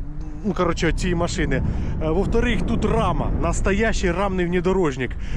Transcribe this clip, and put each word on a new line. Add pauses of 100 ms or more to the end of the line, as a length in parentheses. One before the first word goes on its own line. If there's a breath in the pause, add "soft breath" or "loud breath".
(460)
ну,
коротше,
цієї
машини. (400 loud breath)
Е,
во-вторых,
тут
рама, (100)
настоящий
рамний
внедорожник. (260 loud breath)